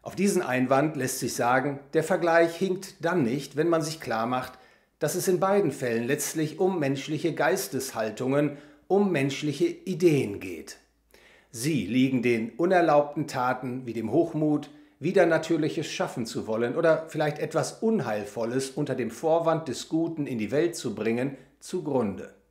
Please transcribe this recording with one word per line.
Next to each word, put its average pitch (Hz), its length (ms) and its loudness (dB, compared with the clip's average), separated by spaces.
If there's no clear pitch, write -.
Auf - 140 -12
diesen 180 260 2
Einwand 131 540 2
lässt 131 240 -2
sich 120 160 -4
sagen, 131 440 2
der 156 100 2
Vergleich 170 520 4
hinkt 185 400 -4
dann 175 160 2
nicht, 131 360 -2
wenn 165 120 2
man 160 140 2
sich 156 160 -6
klar 113 260 -2
macht, 127 280 -4
dass 151 160 -2
es 180 140 -2
in 180 120 2
beiden 190 320 2
Fällen 117 360 -2
letztlich 147 520 -2
um 185 200 2
menschliche 143 560 -2
Geisteshaltungen, 139 1200 0
um 196 240 4
menschliche 143 540 0
Ideen 156 760 2
geht. 87 380 -12
Sie 120 340 -2
liegen 127 380 2
den 113 340 2
unerlaubten 160 720 4
Taten 127 580 -4
wie 113 80 -8
dem 110 180 -4
Hochmut, 151 600 0
Widernatürliches 165 840 2
schaffen - 400 -6
zu 104 220 -6
wollen 120 280 -2
oder 160 320 2
vielleicht 151 300 -2
etwas - 460 -4
Unheilvolles 120 880 -2
unter 143 240 -2
dem 117 160 -4
Vorwand 160 560 2
des - 220 -8
Guten 165 360 -2
in 120 140 -4
die 104 100 -2
Welt 170 260 0
zu 107 200 -6
bringen, 117 420 -2
zugrunde. 131 760 -4